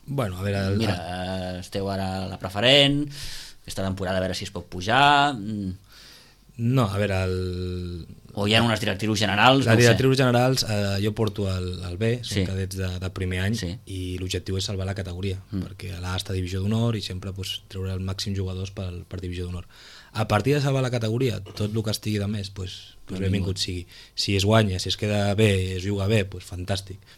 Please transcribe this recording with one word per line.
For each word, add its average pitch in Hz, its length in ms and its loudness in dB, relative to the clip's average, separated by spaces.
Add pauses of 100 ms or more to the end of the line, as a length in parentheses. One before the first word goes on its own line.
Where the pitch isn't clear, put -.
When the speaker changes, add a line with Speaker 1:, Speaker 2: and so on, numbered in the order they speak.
Speaker 1:
Bueno, 120 320 -4
a 92 60 -8
veure, 98 240 0
el, 98 120 2
Speaker 2:
«Mira, 107 180 0
Speaker 1:
el 92 600 -6
Speaker 2:
eh, 90 40 -8
esteu 98 280 -6
ara 95 360 -2
a - 20 -6
la 95 100 -6
preferent, 139 680 4 (580)
aquesta - 220 -6
temporada 95 340 -2
a - 20 2
veure 92 140 -2
si - 100 -6
es 90 60 -10
pot 85 180 -10
pujar», 143 680 4
mm. 101 420 -6 (800)
Speaker 1:
No, 123 320 4
a 98 80 0
veure, 98 260 2
el 90 840 -4 (280)
Speaker 2:
O 104 140 0
hi 107 80 6
ha 117 80 6
unes 110 160 2
directrius 104 400 0
generals, 110 380 6
Speaker 1:
Les 131 80 4
Speaker 2:
no 113 60 6
ho 113 40 8
sé. 120 60 8
Speaker 1:
directrius 123 340 6
generals, 127 480 4
eh, 101 400 0
jo 107 100 2
porto 104 400 0
el, 90 300 -4
el 90 140 -6
B, 113 260 0
són - 140 -2
Speaker 2:
Sí. 95 80 2
Speaker 1:
cadets 95 300 -4
de, 95 120 -2 (100)
de 92 120 -4
primer 92 300 -2
any, 101 140 0
Speaker 2:
Sí. 92 320 -4
Speaker 1:
i 92 320 -6
l'objectiu 92 380 -4
és 95 80 -2
salvar 95 220 -4
la 98 80 -2
categoria, 92 440 -4 (120)
Speaker 2:
Mm. 95 120 -4
Speaker 1:
perquè 90 320 -10
a 87 60 -10
l'A 90 160 -4
està 92 160 -6
divisió 95 300 -2
d'honor 113 340 0
i 95 60 -4
sempre, 92 300 -8
pues, 95 360 -8
treure 95 240 -6
el 95 80 -4
màxim 95 340 -4
jugadors 95 360 -4
per, 90 340 -8
per 92 160 -10
divisió 90 260 -6
d'honor. 90 200 -8 (480)
A 107 140 0
partir 107 260 4
de 147 80 2
salvar 135 200 2
la 123 80 0
categoria, 113 540 0
tot - 160 -12
el 104 220 0
que 107 80 -2
estigui 107 280 -2
de 101 80 -2
més, 101 240 -4
pues, - 460 -12 (100)
pues 92 140 -8
Speaker 2:
Benvingut. 95 340 0
Speaker 1:
benvingut 92 40 -4
sigui. 90 280 -4 (280)
Si - 220 0
es 95 80 2
guanya, 104 340 4
si 95 100 -4
es - 80 -2
queda 104 380 0
bé, 95 420 4
es 92 80 -4
juga 98 220 0
bé, 107 180 4
pues 92 260 -10
fantàstic, 92 480 -6 (200)